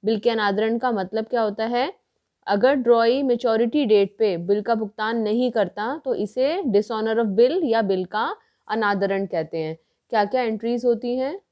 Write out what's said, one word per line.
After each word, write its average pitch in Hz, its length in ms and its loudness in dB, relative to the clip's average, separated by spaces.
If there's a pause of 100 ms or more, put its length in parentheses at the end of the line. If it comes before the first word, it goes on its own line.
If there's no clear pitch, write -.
बिल 220 140 0
के 233 120 0
अनादरण 220 480 0
का 247 140 -2
मतलब 208 320 -4
क्या 233 180 -2
होता 214 220 -2
है? 240 280 -2 (540)
अगर 208 280 2
ड्रॉई 233 480 4
मैच्योरिटी 240 640 2
डेट 202 320 4
पे 202 180 2
बिल 190 260 0
का 233 120 0
भुगतान 220 420 -4
नहीं 233 340 0
करता, 220 540 -2
तो 254 100 -2
इसे 277 480 -2
dishonor 220 540 0
of 233 100 2
bill 240 380 4
या 226 180 2
बिल 185 220 0
का 247 320 -4 (320)
अनादरण 196 580 0
कहते 160 320 -4
हैं। 160 200 -6 (320)
क्या-क्या 220 320 0
एंट्रीज 226 420 -4
होती 240 320 0
हैं 277 240 -4 (120)